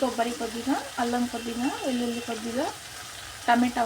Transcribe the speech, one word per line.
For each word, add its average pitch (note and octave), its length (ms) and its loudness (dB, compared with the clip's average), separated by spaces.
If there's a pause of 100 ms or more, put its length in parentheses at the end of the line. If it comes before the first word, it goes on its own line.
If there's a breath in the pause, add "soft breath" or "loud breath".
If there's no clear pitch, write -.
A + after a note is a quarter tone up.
కొబ్బరి A#3+ 400 2
కొద్దిగా, A#3 360 0 (260)
అల్లం A#3+ 300 2
కొద్దిగా, A#3 360 -2 (160)
వెల్లుల్లి A#3+ 440 0
కొద్దిగా, A#3 380 -2 (800)
టమాటా A#3+ 400 6